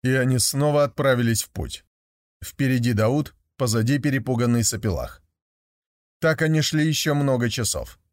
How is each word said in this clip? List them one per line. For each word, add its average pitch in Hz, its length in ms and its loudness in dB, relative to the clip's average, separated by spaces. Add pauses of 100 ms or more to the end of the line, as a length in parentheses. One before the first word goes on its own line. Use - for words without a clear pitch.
И 127 80 0
они 127 280 2
снова 147 460 2
отправились 120 600 0
в - 60 -18
путь. - 340 -10 (580)
Впереди 127 520 0
Дауд, 120 400 0 (220)
позади 131 420 0
перепуганный 120 680 0
Сапилах. 98 580 -4 (960)
Так 160 220 0
они 156 200 2
шли 156 240 0
еще 151 280 0
много 131 340 0
часов. - 520 -6 (120)